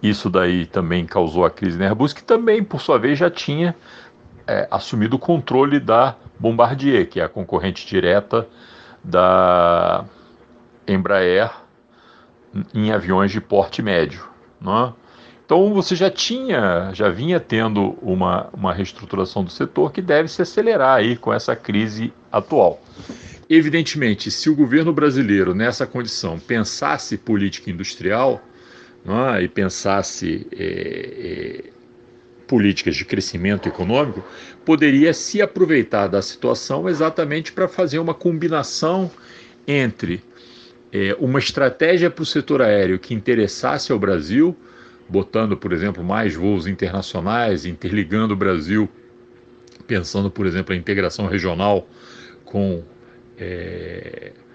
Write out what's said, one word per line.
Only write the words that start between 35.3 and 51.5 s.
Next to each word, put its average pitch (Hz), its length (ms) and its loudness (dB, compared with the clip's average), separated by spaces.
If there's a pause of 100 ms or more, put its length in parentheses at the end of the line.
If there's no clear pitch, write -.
aproveitar 151 680 4
da 95 140 2
situação 131 640 -2
exatamente 160 640 -2
pra 185 160 0
fazer 165 320 -2
uma 165 140 -2
combinação 165 960 -2 (560)
entre, 117 560 -2 (720)
é, 98 260 0
uma 135 200 0
estratégia 160 680 0
pro 165 160 -8
setor 143 360 0
aéreo 101 380 2
que - 140 -10
interessasse 117 760 -2
ao 117 80 0
Brasil, 98 560 2 (540)
botando, 98 480 0
por 90 160 -4
exemplo, 90 300 -2
mais 98 320 -2
voos 90 320 0
internacionais, 95 960 -2
interligando 101 680 -2
o 98 40 -4
Brasil, 95 500 0 (1000)
pensando, 98 460 -2
por 101 140 -4
exemplo, 92 280 -2
a 92 40 -2
integração 95 480 -2
regional 92 600 0 (600)